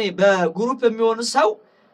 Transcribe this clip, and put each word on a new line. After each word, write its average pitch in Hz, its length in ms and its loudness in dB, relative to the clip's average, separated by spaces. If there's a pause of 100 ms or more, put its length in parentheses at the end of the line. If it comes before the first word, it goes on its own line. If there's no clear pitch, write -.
(140)
በግሩፕ 196 680 0
የሚሆን 226 440 0
ሰው 285 220 2 (460)